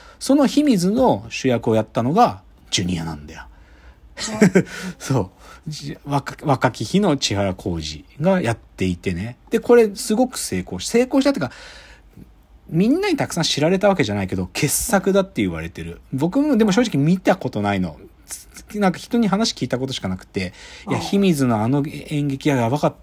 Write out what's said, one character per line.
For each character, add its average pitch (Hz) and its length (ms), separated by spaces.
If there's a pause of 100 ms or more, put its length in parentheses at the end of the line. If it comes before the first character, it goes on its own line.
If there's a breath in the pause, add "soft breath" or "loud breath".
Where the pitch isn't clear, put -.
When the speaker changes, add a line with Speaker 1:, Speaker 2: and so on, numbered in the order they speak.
(200 loud breath)
Speaker 1:
そ - 160
の 277 120
秘 294 160
密 196 280
の 190 380
主 - 200
役 117 200
を 110 60
や 107 60
っ 107 40
た - 180
の 135 100
が 190 280 (300)
ジ 98 120
ュ - 20
ニ 87 140
ア 80 60
な 80 100
ん 73 120
だ 69 80
よ。 - 120 (1040 soft breath)
Speaker 2:
う 190 60
ん。 185 60 (140)
Speaker 1:
<laughs> 185 180
そ 131 220
う。 90 100 (400 loud breath)
じ-、 143 360
若-、 139 400
若 123 260
き 113 140
日 185 140
の 165 180
千 - 180
原 98 180
浩 87 260
二 78 260 (160)
が 185 200
や 117 120
っ - 40
て - 280
い 90 120
て 92 160
ね。 107 240 (120)
で、 226 100
こ 240 160
れ 214 200
す - 200
ご 254 120
く - 100
成 - 220
功 185 200
し-、 - 100
成 240 140
功 269 180
し - 20
た 285 80
っ - 20
て 240 60
い - 40
う - 20
か、 - 60 (1160 loud breath)
み 180 180
ん 330 140
な 415 80
に 330 80
た 127 100
く - 60
さ 170 80
ん - 20
知 - 180
ら 156 80
れ 190 100
た 208 80
わ 196 80
け - 80
じ 107 80
ゃ 104 40
な 101 80
い 95 40
け 95 80
ど、 92 120
傑 - 220
作 196 440
だ 196 80
っ 190 40
て - 160
言 92 100
わ 80 100
れ 82 80
て 85 140
る。 85 180 (120)
僕 170 280
も 294 160
で 226 80
も 196 60
正 214 100
直 143 220
見 175 140
た 185 180
こ 131 140
と 104 120
な 101 120
い 98 60
の。 80 180 (800)
な 202 140
ん - 20
か - 80
人 - 180
に 226 100
話 208 260
聞 - 120
い - 20
た 123 120
こ 131 80
と 131 60
し - 60
か 101 80
な 92 100
く - 100
て、 92 260 (340 loud breath)
い - 40
や、 123 80
Speaker 2:
う - 20
ん。 - 20
Speaker 1:
秘 - 140
密 170 280
の 110 180
あ 113 40
の 143 200
演 147 400
劇 139 240
は 135 60
や 117 120
ば 143 80
か 156 100
っ - 160